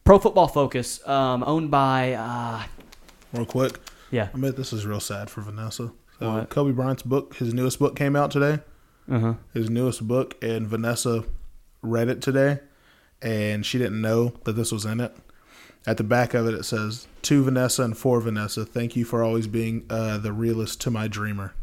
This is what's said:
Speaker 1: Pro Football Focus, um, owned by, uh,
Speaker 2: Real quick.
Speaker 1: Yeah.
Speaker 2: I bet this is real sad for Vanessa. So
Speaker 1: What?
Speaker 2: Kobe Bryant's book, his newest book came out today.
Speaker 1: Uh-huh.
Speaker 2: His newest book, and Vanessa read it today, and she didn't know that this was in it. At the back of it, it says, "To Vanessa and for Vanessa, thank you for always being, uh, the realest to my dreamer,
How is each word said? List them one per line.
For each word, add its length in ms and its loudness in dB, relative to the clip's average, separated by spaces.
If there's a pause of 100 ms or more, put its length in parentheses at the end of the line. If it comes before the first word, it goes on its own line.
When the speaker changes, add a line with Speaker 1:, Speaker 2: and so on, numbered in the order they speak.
Speaker 1:
Pro 140 12
Football 300 4
Focus, 580 -2
um, 400 2
owned 240 0
by, 440 2
uh, 480 -6 (720)
Speaker 2:
Real 140 -4
quick. 320 0 (320)
Speaker 1:
Yeah. 240 0
Speaker 2:
I 40 -8
bet 180 -2
this 160 -8
is 140 -4
real 140 -4
sad 300 -10
for 100 -12
Vanessa. 520 -8 (280)
So 140 -4
Speaker 1:
What? 160 -4
Speaker 2:
Kobe 220 2
Bryant's 300 -2
book, 340 -2
his 160 -2
newest 260 0
book 180 2
came 180 0
out 160 2
today. 300 2 (500)
Speaker 1:
Uh-huh. 240 2 (180)
Speaker 2:
His 160 -2
newest 380 0
book, 360 0
and 260 -2
Vanessa 560 0 (580)
read 260 2
it 140 -2
today, 380 2 (600)
and 460 -2
she 120 -2
didn't 220 -2
know 340 2 (100)
that 80 -2
this 200 -2
was 120 -4
in 160 -4
it. 140 -6 (720)
At 100 0
the 80 -2
back 280 2
of 140 2
it, 80 0
it 100 -6
says, 420 -4 (160)
"To 200 4
Vanessa 400 2
and 160 -2
for 220 2
Vanessa, 440 -4
thank 320 -4
you 80 0
for 180 -2
always 240 0
being, 440 -4
uh, 280 -2
the 140 -4
realest 500 -2
to 80 -2
my 180 -2
dreamer, 440 -6 (100)